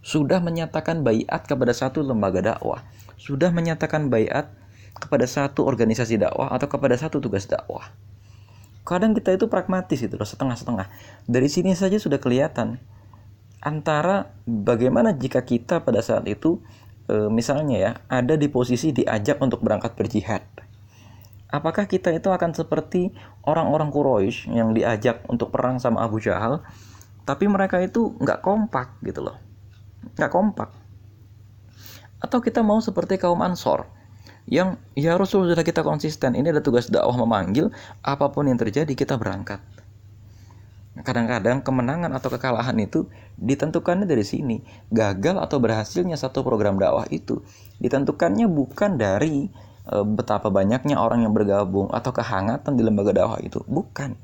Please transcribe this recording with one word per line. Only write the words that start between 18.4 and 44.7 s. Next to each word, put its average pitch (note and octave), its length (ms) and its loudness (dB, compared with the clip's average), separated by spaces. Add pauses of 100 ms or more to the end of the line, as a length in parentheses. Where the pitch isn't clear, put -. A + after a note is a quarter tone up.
posisi B2+ 400 0
diajak A#2 480 0
untuk C3 240 0
berangkat A2+ 320 0
berjihad. - 480 -2 (1040)
Apakah E3 400 -2
kita F#3 240 0
itu D#3+ 160 -2
akan F3 240 0
seperti D#3+ 600 -2 (340)
orang-orang D#3 460 2
Quraisy A#2+ 600 0
yang A2+ 240 2
diajak A#2 520 0
untuk A#2+ 240 -2
perang B2+ 280 0
sama A2+ 240 0
Abu A2 160 -2
Jahal, A2 440 -2 (580)
tapi C#3 260 -2
mereka F#3+ 320 2
itu G3 400 0
nggak - 200 0
kompak G3 640 -2
gitu - 200 -6
loh. - 120 -8 (800)
Nggak C#3 160 -2
kompak. F#3+ 380 0 (1500)
Atau - 240 -2
kita A3+ 240 2
mau G#3+ 160 4
seperti F#3+ 380 -2
kaum F3 220 2
Ansor, F3 440 0 (600)
yang, F3+ 320 0 (160)
"Ya D#3+ 180 2
Rasul, F#3+ 320 2
sudah E3+ 160 2
kita E3 220 0
konsisten, D3+ 500 -2
ini C#3+ 160 0
ada D3+ 140 2
tugas A#2+ 260 2
dakwah A2+ 240 4
memanggil, A2+ 560 2 (320)
apapun C#3+ 480 0
yang B2 80 2
terjadi B2+ 320 0
kita C#3 300 -2
berangkat." G2 400 -6 (1400)
Kadang-kadang A#2+ 640 0
kemenangan C3+ 480 0
atau C3+ 160 -6
kekalahan B2 560 -2
itu D#3+ 240 0 (320)
ditentukannya D#3+ 640 0
dari C#3 240 2
sini. B2+ 320 -4 (320)